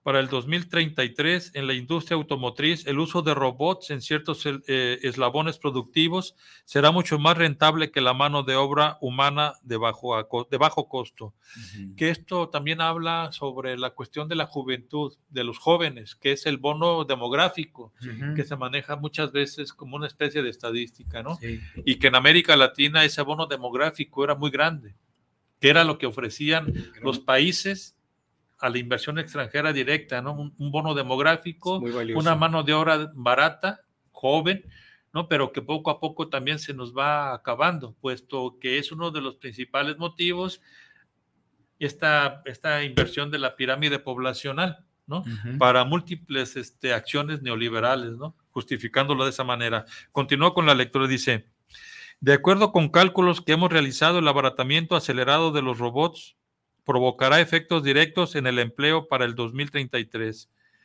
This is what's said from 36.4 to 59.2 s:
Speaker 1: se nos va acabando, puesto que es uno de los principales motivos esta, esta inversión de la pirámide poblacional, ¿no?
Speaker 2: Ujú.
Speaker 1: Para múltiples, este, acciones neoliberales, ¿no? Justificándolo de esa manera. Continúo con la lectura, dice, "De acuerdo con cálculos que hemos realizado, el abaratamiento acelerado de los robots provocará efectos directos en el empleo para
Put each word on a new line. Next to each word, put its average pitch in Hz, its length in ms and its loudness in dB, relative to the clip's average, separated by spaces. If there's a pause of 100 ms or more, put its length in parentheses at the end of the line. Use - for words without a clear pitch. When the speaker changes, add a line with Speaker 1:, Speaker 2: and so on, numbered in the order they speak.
Speaker 1:
se 151 140 -12
nos 123 200 -12
va 143 400 -2
acabando, 127 680 -2
puesto 127 580 -6
que 131 180 -2
es 143 140 -6
uno 165 200 -6
de 151 100 -6
los 135 160 -8
principales 139 600 -6
motivos 175 600 -4 (1200)
esta, 147 640 0
esta 147 400 -4
inversión 135 480 -2
de 151 80 -4
la 131 160 -4
pirámide 139 440 -2
poblacional, 135 840 -6 (220)
¿no? 151 120 -6
Speaker 2:
Ujú. 120 380 -8
Speaker 1:
Para 127 280 6
múltiples, 147 720 -6
este, 127 360 -4
acciones 143 480 -4
neoliberales, 117 760 -2
¿no? 151 180 -14 (160)
Justificándolo 131 720 -2
de 135 60 0
esa 127 160 -4
manera. 117 400 -2 (260)
Continúo 143 420 2
con 175 120 2
la 147 100 8
lectura, 131 320 2
dice, 123 400 -2 (720)
"De 135 140 6
acuerdo 196 400 4
con 160 160 4
cálculos 180 500 6
que - 140 0
hemos 170 180 2
realizado, 156 480 2
el 160 80 2
abaratamiento 143 720 2
acelerado 143 560 2
de 147 80 0
los 127 180 -2
robots 139 560 -2 (500)
provocará 127 540 4
efectos 165 440 0
directos 156 520 2
en 131 120 -2
el 123 100 0
empleo 147 500 0
para 127 180 0